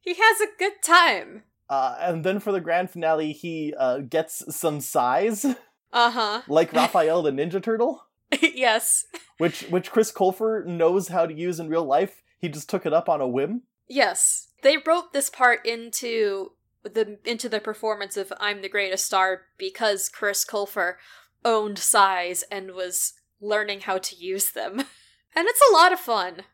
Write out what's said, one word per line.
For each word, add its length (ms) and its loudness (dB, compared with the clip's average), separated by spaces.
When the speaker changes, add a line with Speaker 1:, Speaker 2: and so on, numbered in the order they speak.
Speaker 1:
He 180 -6
has 220 6
a 180 -2
good 260 -2
time. 600 2
Speaker 2:
Uh, 300 -2
and 260 -2
then 160 0
for 120 -4
the 80 0
grand 300 0
finale, 420 0
he, 440 -6
uh, 220 0
gets 560 -4
some 260 -2
size. 640 0
Speaker 1:
Uh-huh. 540 0
Speaker 2:
Like 260 2
Speaker 1:
<laughs> 20 -16
Speaker 2:
Raphael 480 2
the 100 0
Ninja 300 -4
Turtle. 440 -2
Speaker 1:
Yes. 640 2
Speaker 2:
Which, 240 -2
which 280 -2
Chris 220 2
Colfer 520 0
knows 440 2
how 180 0
to 80 -8
use 260 -6
in 80 -8
real 160 0
life. 380 0
He 100 -6
just 200 -10
took 180 -4
it 60 0
up 160 2
on 120 2
a 80 -2
whim. 340 -2
Speaker 1:
Yes. 600 0
They 220 6
wrote 280 0
this 180 -2
part 360 2
into 840 -4
the, 420 -4
into 240 -6
the 120 -2
performance 560 -4
of 220 -6
I'm 240 -4
the 60 -10
Greatest 380 -2
Star 360 2
because 500 -2
Chris 360 -2
Colfer 500 -4
owned 340 0
size 720 2
and 220 -10
was 420 -4
learning 400 -2
how 180 -2
to 180 -8
use 360 -4
them. 360 -6
<laughs> 60 -20
And 80 0
it's 140 2
a 40 6
lot 180 8
of 80 -2
fun. 540 -4